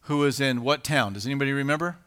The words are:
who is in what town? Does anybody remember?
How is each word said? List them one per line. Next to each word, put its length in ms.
who 220
is 160
in 220
what 200
town? 300
Does 140
anybody 260
remember? 540